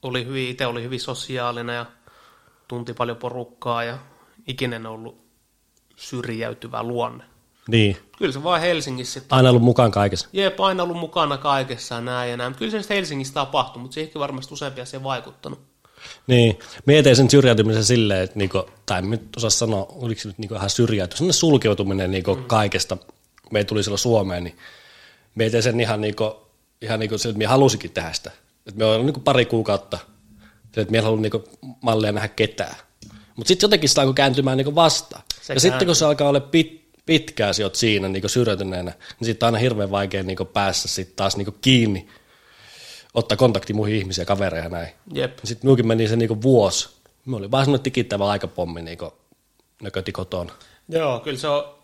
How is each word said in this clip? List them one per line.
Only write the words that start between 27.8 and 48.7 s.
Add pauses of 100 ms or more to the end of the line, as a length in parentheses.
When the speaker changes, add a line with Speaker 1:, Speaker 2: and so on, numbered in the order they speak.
Speaker 2:
tehdä
sitä. (360)
Et
me
ollaan,
niinku,
pari
kuukautta, (720)
sille,
että
me
ei
halunnut,
niinku, (380)
mallia
nähdä
ketään. (600)
Mut
sit
jotenkin
sitä
alkoi
kääntymään,
niinku,
vastaan. (180)
Speaker 1:
Se
Speaker 2:
Ja
sitten
kun
Speaker 1:
kääntyy.
Speaker 2:
se
alkaa
olla
pit-, (160)
pitkään,
sit
oot
siinä,
niinku,
syrjäytyneenä, (280)
niin
sit
on
aina
hirveän
vaikea,
niinku,
päästä
sit
taas,
niinku, (100)
kiinni, (1040)
ottaa
kontakti
muihin
ihmisiä,
kavereja
ja
näin. (240)
Speaker 1:
Jep.
Speaker 2:
Sit
minullakin
meni
se,
niinku,
vuosi. (360)
Me
oli
vaan
semmonen
tikittävä
aikapommi,